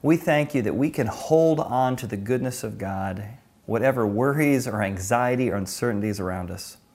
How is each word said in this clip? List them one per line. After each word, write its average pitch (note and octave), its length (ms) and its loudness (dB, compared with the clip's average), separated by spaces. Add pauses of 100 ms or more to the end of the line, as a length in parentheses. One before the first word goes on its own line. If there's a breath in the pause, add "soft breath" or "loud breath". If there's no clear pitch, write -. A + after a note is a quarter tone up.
We D#3 140 4
thank D3 380 2
you B2+ 80 2
that G#2+ 120 0
we C3+ 160 2
can A#2+ 160 0
hold D#3+ 520 2
on B2+ 380 0
to A#2+ 100 -8
the G#2 100 -6
goodness A#2+ 460 -2
of G#2+ 160 -8
God, F#2+ 460 -6 (400)
whatever A#2 420 2
worries C3+ 640 2
or G#2 140 -2
anxiety A#2+ 680 0
or F#2 60 -2
uncertainties G2+ 640 -2
around F#2 300 -4
us. - 260 -12 (180)